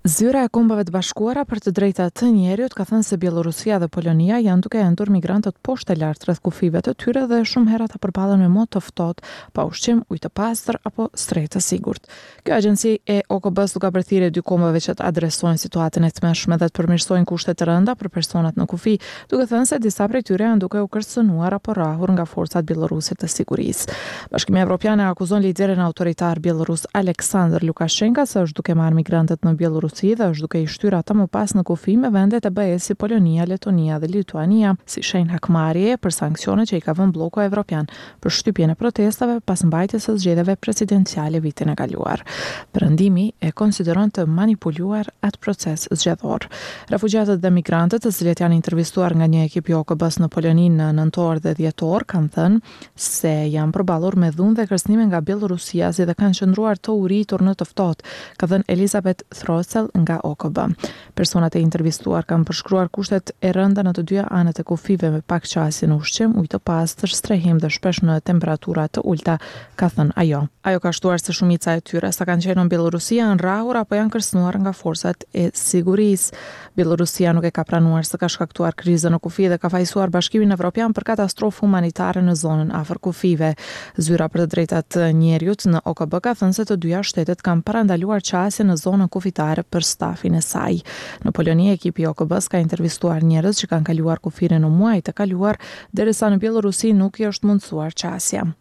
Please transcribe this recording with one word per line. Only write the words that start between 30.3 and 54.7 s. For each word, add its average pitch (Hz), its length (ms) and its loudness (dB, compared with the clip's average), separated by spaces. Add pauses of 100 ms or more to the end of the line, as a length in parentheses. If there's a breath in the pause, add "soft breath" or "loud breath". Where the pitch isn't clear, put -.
është 151 140 -2
duke 165 180 -2
i 156 80 -2
shtyr 202 240 0
ata 180 240 0
më 196 60 6 (100)
pas 208 160 -2
në 185 160 2
kufi 190 320 0
me 254 160 2
vendet 202 320 2
e 196 80 2
B 208 80 0 (140)
E-s 175 100 -4
si 202 80 -2
Polonia, 185 500 2
Letonia 175 540 0
dhe 156 80 -4
Lituania, 190 720 2 (100)
si - 160 -10
shenjë 175 320 0
hakmarrje 170 640 0
për 175 160 -2
sanksione 175 560 -2
që 196 80 -2
i 156 60 -6
ka 156 100 -2
vënë 190 220 4
bloku 165 260 -2
evropian 196 460 -2 (340 loud breath)
për - 140 -2
shtypjen 170 340 2
e 160 80 0
protestave 226 640 0
pas 180 240 -2
mbajtjes 185 400 0
së 220 80 0
zgjedhjeve 180 480 2
presidenciale 185 800 0
vitin 151 300 -2
e - 20 -2
kaluar. - 480 -4 (480 loud breath)
Perëndimi 185 640 2 (100)
e 156 80 0
konsideron 202 640 0
të 170 160 0
manipuluar 196 800 0 (160)
atë - 160 -4
proces 165 480 -4
zgjedhor. - 560 -2 (480 loud breath)
Refugjatët 208 480 2
dhe 185 80 2
migrantët, 175 560 2
të 208 80 0
cilët 170 300 0
janë 170 160 4
intervistuar 170 580 0
nga 165 80 4
një 160 220 4
ekip 170 240 -2
i - 20 4
O 160 80 0
K 156 160 -4
B-s 165 240 0
në 160 80 0
Poloni 165 400 4
në 156 300 2
nëntor 160 420 0
dhe 156 160 -2
dhjetor, 160 480 -2
kanë 156 300 -2
thënë 190 260 2 (320 loud breath)
se - 400 -4 (220)
janë 156 180 0
përballur 185 400 0
me 175 160 4
dhunë 208 320 2
dhe 202 80 -2